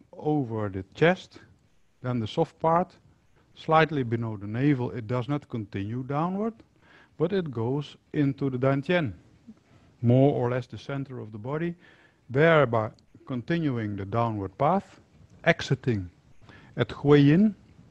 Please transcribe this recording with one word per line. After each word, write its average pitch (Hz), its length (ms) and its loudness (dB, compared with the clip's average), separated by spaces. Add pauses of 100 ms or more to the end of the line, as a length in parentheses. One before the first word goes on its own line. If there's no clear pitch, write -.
(140)
over 113 560 -4
the 95 240 -8
chest, - 460 0 (640)
then 123 160 -4
the 110 80 -4
soft - 320 -4
part, 170 360 0 (600)
slightly 156 480 2
below 117 340 -4
the 98 80 -12
navel. 123 460 0
It 110 160 -10
does 123 200 -4
not 147 220 -6
continue 110 540 -8
downward, 180 500 -4 (640)
but 175 160 0
it 180 160 -2
goes 127 460 -4 (180)
into 139 380 0
the 127 80 -4
dantian, 139 540 0 (880)
more 131 300 6
or 123 180 -2
less 123 160 -4
the 107 100 -16
center 135 420 -10
of 107 120 -14
the 110 80 -14
body, 156 340 -6 (560)
thereby 127 600 4 (340)
continuing 123 680 -4
the 98 100 -8
downward 107 520 -4
path, 170 420 0 (440)
exiting 117 640 0 (680)
at 117 120 0
Huiyin, 147 680 6 (360)